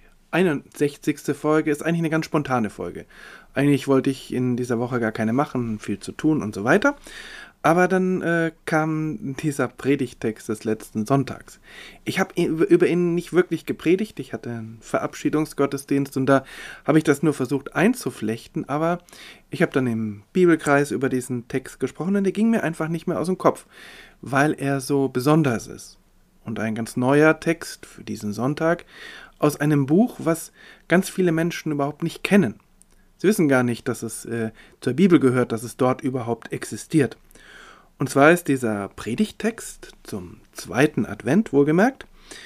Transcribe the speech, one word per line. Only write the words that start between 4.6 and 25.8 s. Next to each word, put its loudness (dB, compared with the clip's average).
Woche -2
gar -2
keine -2
machen, -2
viel -6
zu -12
tun 0
und -6
so -6
weiter. 2
Aber 4
dann, 0
äh, 0
kam -2
dieser -2
Predigttext -4
des -8
letzten -4
Sonntags. -2
Ich -2
hab -4
i-, 2
über, 0
über 6
ihn 2
nicht -4
wirklich 0
gepredigt. -2
Ich -12
hatte -10
einen -10
Verabschiedungsgottesdienst -2
und 0
da 4
habe 4
ich 2
das 2
nur 4
versucht -4
einzuflechten. -2
Aber -2
ich -4
hab 0
dann 0
im -4
Bibelkreis 4
über 0
diesen -4
Text -8
gesprochen -2
und 0
der -2
ging 2
mir 0
einfach -4
nicht -6
mehr -2
aus -2
dem -2
Kopf, 2
weil 2
er -2
so 0
besonders 2
ist. -18